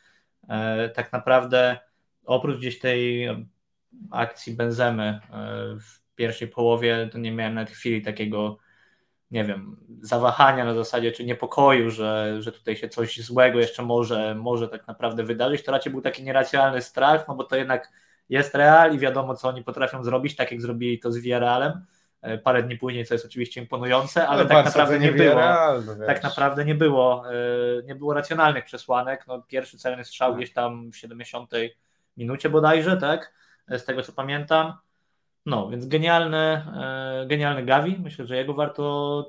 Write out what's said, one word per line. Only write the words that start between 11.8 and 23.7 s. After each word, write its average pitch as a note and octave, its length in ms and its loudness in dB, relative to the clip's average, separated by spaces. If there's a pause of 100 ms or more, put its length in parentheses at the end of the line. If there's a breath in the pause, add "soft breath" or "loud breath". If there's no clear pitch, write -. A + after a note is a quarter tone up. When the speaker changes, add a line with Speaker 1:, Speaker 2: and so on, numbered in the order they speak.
Speaker 1:
że, G#2+ 500 -2
że A2 100 -8
tutaj - 240 -6
się G#2+ 140 -10
coś A2+ 320 -6
złego A#2+ 380 4
jeszcze A#2 240 0
może, A2+ 520 -2
może A#2 320 -4
tak A2 200 -14
naprawdę A#2 360 -6
wydarzyć. A#2+ 400 -2
To C#3 80 -4
raczej C3+ 200 -2
był C3+ 100 -8
taki C3 220 -6
nieracjonalny C3+ 580 2
strach, D3 460 0
no C3+ 80 -8
bo C3 80 -6
to C3 120 -4
jednak C3 360 -2 (380 soft breath)
jest C#3 260 0
Real D#3 400 8
i C3+ 40 -2
wiadomo, C3 360 -2
co C3 140 -4
oni B2+ 140 -8
potrafią C3 400 -4
zrobić, B2+ 320 -2
tak B2+ 160 -2
jak A#2 100 -8
zrobili A#2+ 380 -4
to A#2+ 120 -4
z A#2+ 60 -4
Villarrealem, B2 680 0 (360 soft breath)
e, A2 160 -6
parę B2 260 2
dni A#2+ 140 -6
później, A#2+ 280 -6
co A#2+ 80 -4
jest A#2 120 -2
oczywiście B2 360 -10
imponujące, B2+ 680 0